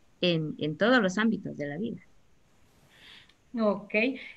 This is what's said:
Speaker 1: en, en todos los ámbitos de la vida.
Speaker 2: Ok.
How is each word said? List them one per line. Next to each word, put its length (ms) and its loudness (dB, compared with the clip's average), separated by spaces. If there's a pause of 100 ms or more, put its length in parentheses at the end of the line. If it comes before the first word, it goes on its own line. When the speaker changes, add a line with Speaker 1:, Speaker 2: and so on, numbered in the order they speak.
(200)
Speaker 1:
en, 380 2
en 200 -4
todos 240 4
los 160 0
ámbitos 380 -2
de 120 -6
la 100 -8
vida. 240 -8 (1600)
Speaker 2:
Ok. 340 2 (420)